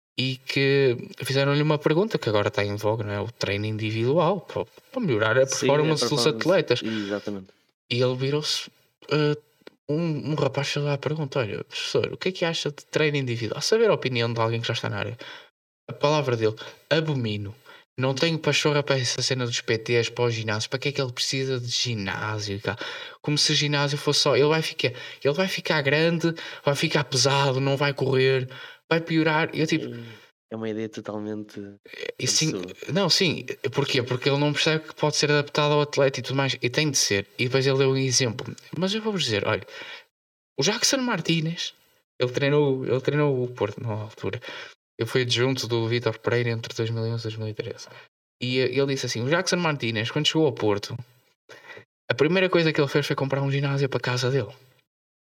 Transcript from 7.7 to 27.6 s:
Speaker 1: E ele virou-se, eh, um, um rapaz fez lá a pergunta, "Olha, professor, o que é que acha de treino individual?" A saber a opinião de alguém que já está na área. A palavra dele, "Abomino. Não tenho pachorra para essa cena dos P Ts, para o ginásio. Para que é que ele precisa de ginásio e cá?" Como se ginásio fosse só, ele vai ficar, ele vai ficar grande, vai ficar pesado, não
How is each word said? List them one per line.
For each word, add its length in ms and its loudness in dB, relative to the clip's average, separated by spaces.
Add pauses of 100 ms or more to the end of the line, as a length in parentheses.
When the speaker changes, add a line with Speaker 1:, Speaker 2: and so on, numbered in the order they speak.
Speaker 1:
E 100 0
ele 140 2
virou-se, 560 -2 (400)
eh, 260 4 (500)
um, 440 -2
um 40 0
rapaz 340 0
fez 140 -2
lá 100 0
a 40 0
pergunta, 420 -4
"Olha, 260 -2
professor, 460 -2
o 60 -8
que 120 -4
é 20 0
que 140 -4
acha 260 -2
de 140 -14
treino 320 2
individual?" 420 -4
A 20 -6
saber 300 4
a 20 6
opinião 400 0
de 60 -2
alguém 220 0
que 60 -6
já 60 -2
está 160 -4
na 80 -4
área. 200 -6 (680)
A 60 -10
palavra 420 2
dele, 200 0 (340)
"Abomino. 640 0 (420)
Não 200 0
tenho 240 0
pachorra 420 2
para 160 2
essa 240 -2
cena 240 0
dos 160 -4
P 160 0
Ts, 320 0
para 140 -2
o 80 2
ginásio. 360 -2
Para 120 -4
que 100 -4
é 20 -2
que 80 -2
ele 120 -2
precisa 480 -2
de 80 -8
ginásio 880 -4
e 60 -6
cá?" 140 -4 (460)
Como 160 0
se 160 2
ginásio 460 2
fosse 220 2
só, 140 4
ele 120 6
vai 160 4
ficar, 300 -2 (300)
ele 100 2
vai 140 0
ficar 360 0
grande, 500 2 (320)
vai 100 4
ficar 280 0
pesado, 560 2
não 180 2